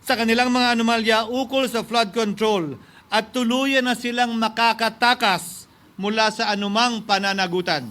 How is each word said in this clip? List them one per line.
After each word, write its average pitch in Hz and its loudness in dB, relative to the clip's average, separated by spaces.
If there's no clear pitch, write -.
sa 254 0
kanilang 226 2
mga 247 2
anomalya 226 2
ukol 262 -2
sa 220 -4
flood 226 -2
control 208 -2
at 214 -2
tuluyan 254 2
na 247 0
silang 240 -2
makakatakas 226 0
mula 214 2
sa 220 -4
anumang 208 0
pananagutan. 185 -2